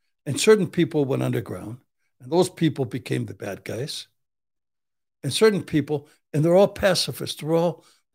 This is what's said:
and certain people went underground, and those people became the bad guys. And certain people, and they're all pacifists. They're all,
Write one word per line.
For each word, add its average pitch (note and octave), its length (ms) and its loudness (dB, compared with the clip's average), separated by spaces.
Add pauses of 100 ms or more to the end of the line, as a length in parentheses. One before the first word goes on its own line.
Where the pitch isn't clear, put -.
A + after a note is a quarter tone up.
(260)
and C3+ 140 -4
certain G#3+ 280 6
people D#3 380 0
went C3 160 -2
underground, B2 560 -6 (420)
and B2+ 120 -20
those F3+ 180 2
people C#3+ 360 -2
became B2 420 -6
the G#2 80 -16
bad G2 280 -10
guys. A2+ 440 -10 (1160)
And C#3 80 -4
certain G#3+ 320 4
people, D3 440 -2 (260)
and D3 100 2
they're E3+ 120 4
all G3 120 8
pacifists. - 720 -2
They're D#3 140 -2
all, E3 320 0 (300)